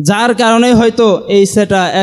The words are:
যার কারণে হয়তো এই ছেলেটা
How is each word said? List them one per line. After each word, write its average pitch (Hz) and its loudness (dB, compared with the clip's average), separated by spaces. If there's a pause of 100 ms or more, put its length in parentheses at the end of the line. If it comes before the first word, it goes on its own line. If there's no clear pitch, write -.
যার 220 0
কারণে 233 0
হয়তো 226 2 (200)
এই 196 2
ছেলেটা 196 0 (220)